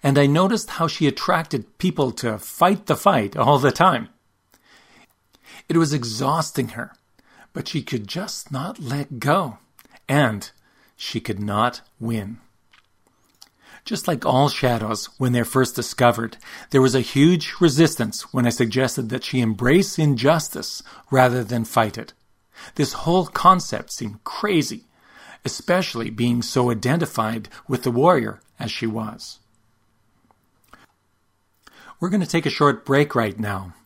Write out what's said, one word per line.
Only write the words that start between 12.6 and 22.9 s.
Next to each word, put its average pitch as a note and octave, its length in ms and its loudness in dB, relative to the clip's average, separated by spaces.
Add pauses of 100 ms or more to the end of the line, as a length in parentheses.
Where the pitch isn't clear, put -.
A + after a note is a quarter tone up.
Just - 240 -6
like D3+ 180 -2
all C3+ 240 4
shadows, A2+ 560 -2 (120)
when B2+ 140 0
they're A#2+ 140 2
first B2+ 300 0
discovered, A#2 640 0 (340)
there C3+ 100 6
was C3 140 4
a C3 60 4
huge D#3 600 4
resistance C#3 720 2
when B2+ 120 0
I A#2+ 40 4
suggested B2 600 -2
that B2 140 -6
she - 160 -2
embrace B2 600 2
injustice D3 840 0 (260)
rather B2+ 340 4
than A2+ 200 -4
fight A2 340 -2
it. - 160 -14 (640)
This C#3+ 180 -2